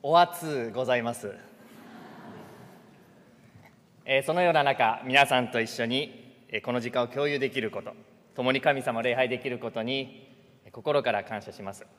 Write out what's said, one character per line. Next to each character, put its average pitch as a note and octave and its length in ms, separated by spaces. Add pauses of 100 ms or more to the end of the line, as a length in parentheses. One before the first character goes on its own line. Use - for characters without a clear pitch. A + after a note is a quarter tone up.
お D#3 160
暑 D#3 520
う - 20
ご B2 140
ざ B2 100
い A#2+ 60
ま A#2 100
す。 G2+ 220 (2750)
え C3+ 140
ー、 - 20
そ D#3 100
の F3 80
よ F3+ 80
う E3 60
な D3 100
中、 C3 400
皆 C3+ 220
さ C3+ 120
ん B2 120
と A#2 100
一 A2+ 80
緒 - 160
に、 - 640
え A2 120
ー、 - 20
こ B2 100
の B2 80
時 A#2+ 100
間 B2 120
を A#2+ 60
共 C#3+ 200
有 C#3+ 100
で B2+ 120
き B2+ 100
る A2 100
こ G2 120
と、 - 100 (420)
共 B2+ 180
に C3+ 100
神 C#3 180
様 A#2 200
を - 20
礼 A#2+ 120
拝 B2+ 140
で B2 120
き C3+ 100
る A#2+ 80
こ A#2 120
と A2+ 120
に、 B2+ 440 (380)
え - 60
ー、 - 20
心 C#3+ 300
か A#2 100
ら G2+ 100
感 G#2+ 200
謝 G2+ 100
し - 80
ま G2 140
す。 - 100 (140)